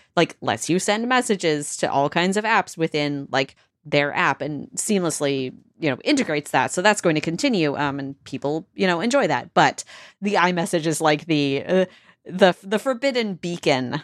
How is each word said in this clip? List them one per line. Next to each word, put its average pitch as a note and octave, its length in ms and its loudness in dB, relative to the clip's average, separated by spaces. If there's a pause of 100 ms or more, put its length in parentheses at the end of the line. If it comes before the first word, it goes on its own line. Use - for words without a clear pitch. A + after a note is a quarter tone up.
(160)
like, E3+ 240 0
lets A2+ 300 -4
you F3 100 2
send A3 300 -2
messages F3+ 680 0
to - 140 -2
all C#3+ 180 2
kinds F#3 280 0
of G#3+ 80 -2
apps G#3+ 320 0
within, D3 540 -4
like, C3+ 240 -2 (280)
their C#3+ 300 0
app D#3 280 0
and C#3 360 -8
seamlessly, D3 760 -2 (260)
you D#3 100 0
know, C3 160 -2
integrates G#3+ 460 0
that. B2+ 200 0
So F3+ 100 -2
that's F#3+ 200 4
going E3 140 2
to D#3 60 0
continue, E3+ 560 0
um, C#3 220 -4
and C#3 240 -12
people, D3 420 -6 (100)
you G3 120 0
know, E3+ 140 0
enjoy A#3+ 260 2
that. B2 260 -2
But D3+ 300 4 (380)
the G3+ 140 0
iMessage F3 520 0
is D#3 140 -2
like D3+ 240 2
the, C#3+ 420 0
uh, F#3 180 2 (420)
the, F#3 360 4
the G3 160 -2
forbidden A#3+ 560 -2
beacon D3 680 -2